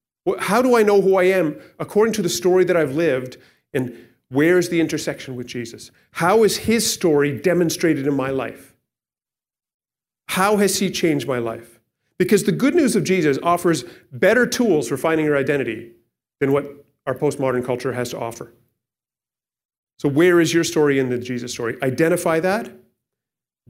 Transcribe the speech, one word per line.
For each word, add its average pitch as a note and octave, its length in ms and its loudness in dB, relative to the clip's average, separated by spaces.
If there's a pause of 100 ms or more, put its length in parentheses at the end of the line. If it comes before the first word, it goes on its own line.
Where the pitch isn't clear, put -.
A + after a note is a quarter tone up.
(280)
Wh-, F#3+ 120 -2
how G3+ 220 2
do B3 140 4
I A3 80 6
know G#3 180 4
who F#3+ 140 4
I F#3 80 4
am F3+ 360 2 (200)
according G#3 360 0
to G#3+ 60 -2
the E3+ 80 -2
story F#3 360 2
that F3 120 2
I've C#3+ 180 0
lived, C3 420 -2 (360)
and B2+ 240 -4 (320)
where's E3+ 400 2
the E3+ 100 0
intersection D3+ 560 -4
with B2 120 -12
Jesus? - 420 -12 (220)
How G3+ 320 2
is G3 140 2
his - 340 0
story C#3+ 480 0
demonstrated E3 640 0
in C#3+ 100 0
my C3 140 -4
life? B2 460 -8 (1500)
How G3+ 300 0
has G3 220 0
he F#3 120 -2
changed C#3+ 360 -2
my B2+ 120 -4
life?" A2+ 400 -10 (400)
Because F#3 260 2
the G3+ 60 2
good F3 220 0
news C#4 220 2
of F3 80 0
Jesus D3+ 400 0
offers E3+ 400 0 (280)
better G3+ 360 2
tools G3+ 400 0
for C#3 100 -4
finding D#3+ 280 0
your D3 120 0
identity C3 540 -4 (480)
than C#3 120 0
what C#3 340 -4 (200)
our C3+ 80 -4
postmodern C3 500 -2
culture B2 300 -4
has B2 160 -6
to - 100 -12
offer. - 340 -12 (1500)
So D3 100 -2
where E3+ 320 4
is D#3+ 100 2
your E3 120 2
story D3 340 2
in B2+ 120 0
the B2 100 -2
Jesus B2 320 -8
story? A#2 320 -6
Identify D#3+ 560 0
that, G3 320 -4 (1000)